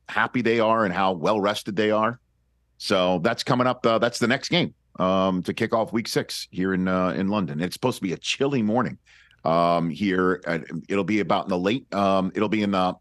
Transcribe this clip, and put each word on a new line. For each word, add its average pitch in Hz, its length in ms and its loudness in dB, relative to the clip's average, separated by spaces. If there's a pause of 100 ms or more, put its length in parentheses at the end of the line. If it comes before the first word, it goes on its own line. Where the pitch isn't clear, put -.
happy 117 320 0
they 113 200 2
are 110 240 4
and 92 100 0
how 95 200 2
well 92 260 2
rested 104 340 -2
they 107 160 2
are. 110 300 0 (580)
So 92 460 2
that's 117 180 0
coming 123 240 2
up. 127 180 -2
Uh, 113 140 4
that's 120 220 -2
the 117 80 2
next 139 220 -2
game, 165 220 0 (260)
um, 92 440 2
to 101 120 -6
kick 113 200 -2
off 110 180 0
week 107 160 -2
six - 420 -4
here 92 240 0
in, 92 140 0
uh, 92 220 2
in 92 180 -2
London. 90 320 -2
It's - 140 -4
supposed 127 240 -4
to - 40 -16
be 95 100 -2
a 80 60 -6
chilly 139 440 -2
morning, 107 360 0 (460)
um, 85 460 2
here. 92 560 0
At, 82 180 -2 (240)
it'll 98 160 0
be 104 160 0
about 92 240 0
in 95 60 -6
the 90 80 0
late, 104 360 -2
um, 95 400 0
it'll 104 140 -2
be 107 140 0
in 101 100 0
the, 92 280 0